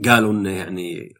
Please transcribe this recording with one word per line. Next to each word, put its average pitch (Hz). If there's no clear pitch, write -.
قالوا 113
إنه 101
يعني 90